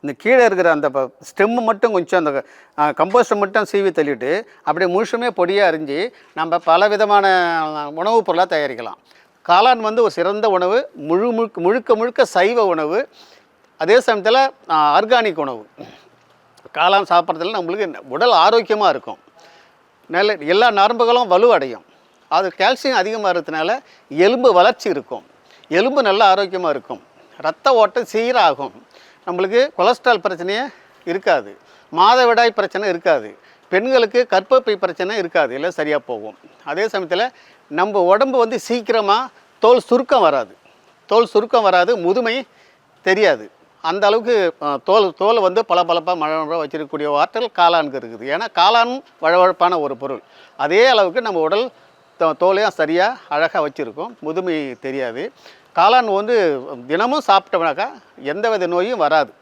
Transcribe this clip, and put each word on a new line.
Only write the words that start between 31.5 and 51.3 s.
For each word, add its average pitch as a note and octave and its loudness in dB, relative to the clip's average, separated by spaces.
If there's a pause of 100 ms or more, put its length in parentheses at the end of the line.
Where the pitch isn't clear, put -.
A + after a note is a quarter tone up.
மாதவிடாய் A#3 2
பிரச்சனை G3+ -4
இருக்காது, D#3+ -2 (300)
பெண்களுக்கு A#3+ 0
கர்ப்பப்பை G#3+ 0
பிரச்சனை F#3+ -4
இருக்காது, E3 -2
எல்லாம் D3+ -4
சரியா D3+ -4
போகும். A2 -10 (280)
அதே D#3+ -4
சமயத்துல G3 -4 (380)
நம்ம F#3+ -2
உடம்பு A#3+ 2
வந்து A#3 0
சீக்கிரமா A3+ -2 (300)
தோல் A#3+ 4
சுருக்கம் B3+ 0
வராது, C3+ 0 (500)
தோல் A3+ 2
சுருக்கம் A3+ 0
வராது, F#3 2
முதுமை A3+ -2 (560)
தெரியாது. F3+ 0 (320)
அந்த F#3+ -2
அளவுக்கு, G#3+ 0
அ, C#3+ -4
தோல், F#3+ 2
தோலை G#3+ 0
வந்து F#3+ 0
பளபளப்பா E3+ 0
மழமழப்பா D#3 -4
வச்சிருக்கக்கூடிய D3 -6
ஆற்றல் A3+ -2
காளானுக்கு E3 0
இருக்குது. A#2 -14
ஏன்னா F3 -4
காளானும் A#3 2 (200)
வழவழப்பான F3 2
ஒரு C#3 -6
பொருள். C3 -10 (340)
அதே F3 2
அளவுக்கு G#3+ 2
நம்ம G3+ -4